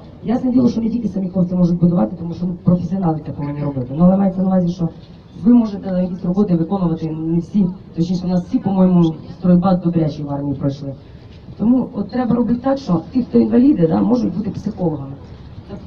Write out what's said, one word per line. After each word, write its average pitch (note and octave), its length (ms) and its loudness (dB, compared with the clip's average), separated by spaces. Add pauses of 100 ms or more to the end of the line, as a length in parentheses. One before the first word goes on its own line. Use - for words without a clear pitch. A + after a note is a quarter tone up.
(240)
Ясне B3+ 280 0
діло, B3 180 4
що G3+ 120 -2
не A3+ 80 0
тільки A3 180 -2
самі F#3+ 220 -4
хлопці F3+ 260 0
можуть F3 240 2
будувати, F3 400 2
тому E3+ 140 -8
що, F3 120 -6
ну, F3+ 80 -4 (100)
професіонали F3 640 -2
це C#3+ 60 -10
повинні C#3+ 300 -8
робити. C#3 340 -6
Ну, E3 80 2
але F#3 140 6
мається F#3+ 240 0
на F#3 60 0
увазі, F#3 220 2
що... E3 200 -4 (540)
Ви A#3 100 6
можете G3+ 360 2
якісь F3+ 360 -2
роботи F3+ 300 2
виконувати E3 560 -2
не D#3+ 280 -2
всі, F#3+ 260 0 (300)
точніше, F3 300 -2
у F3 40 -2
нас F3+ 160 0
всі, - 140 0
по-моєму, F#3 540 4 (260)
стройбат F3+ 420 4
добрячий D3+ 440 0
в C#3+ 60 -6
армії C#3+ 240 -4
пройшли. C#3 380 -4 (640)
Тому A#3 360 2
от G3 160 -6
треба A#3+ 260 0
робити A#3+ 280 0
так, C4+ 140 0
що F3 240 -2 (120)
ті, B3 100 0
хто - 160 2
інваліди, A3+ 480 4
да, F#3+ 140 2
можуть G3+ 360 0
бути G#3 120 -4
психологами. D#3 640 -6 (560)
Так, G3 180 -14